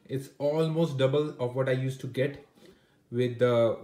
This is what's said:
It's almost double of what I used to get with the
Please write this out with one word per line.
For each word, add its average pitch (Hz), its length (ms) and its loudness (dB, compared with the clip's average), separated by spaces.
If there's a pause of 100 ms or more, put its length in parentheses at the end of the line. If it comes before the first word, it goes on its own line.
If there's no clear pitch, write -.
It's 135 240 -8 (100)
almost 156 580 0
double 147 420 2
of 120 160 -4
what 131 140 0
I 131 40 2
used 131 280 -4
to 131 60 -8
get - 380 -4 (680)
with 120 280 -2
the 117 440 4